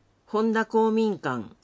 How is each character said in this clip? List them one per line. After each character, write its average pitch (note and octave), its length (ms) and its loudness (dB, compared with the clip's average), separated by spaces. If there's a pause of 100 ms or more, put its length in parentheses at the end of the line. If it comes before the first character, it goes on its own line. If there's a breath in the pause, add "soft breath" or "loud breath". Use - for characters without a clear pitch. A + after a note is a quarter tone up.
(280)
本 A3 260 0
田 A3 140 -2
公 A3 240 2
民 A3 260 0
館、 B2+ 280 -6 (180)